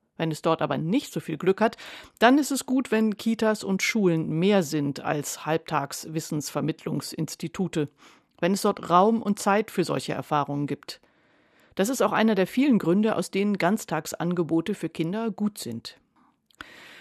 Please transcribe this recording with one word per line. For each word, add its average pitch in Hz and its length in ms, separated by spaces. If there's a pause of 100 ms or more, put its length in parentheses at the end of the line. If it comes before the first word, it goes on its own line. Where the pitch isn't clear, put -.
(180)
Wenn 165 120
es 151 120
dort 165 180
aber 147 160
nicht 165 380
so 165 60
viel 156 180
Glück 185 240
hat, 226 160 (400)
dann 247 180
ist 294 140
es 277 160
gut, 262 240
wenn 220 260
Kitas 220 480
und 190 180
Schulen 165 560
mehr 196 240
sind 143 380
als 147 460
Halbtagswissensvermittlungsinstitute. 156 2500 (500)
Wenn 175 140
es 196 80
dort - 300
Raum 202 320
und 202 160
Zeit 208 320
für 175 140
solche 143 280
Erfahrungen 143 540
gibt. - 340 (760)
Das 196 120
ist 262 140
auch - 100
einer 220 220
der 190 140
vielen 254 320
Gründe, 208 360
aus 180 140
denen 202 260
Ganztagsangebote 165 1160
für 165 140
Kinder 196 420
gut 208 260
sind. - 420 (1040)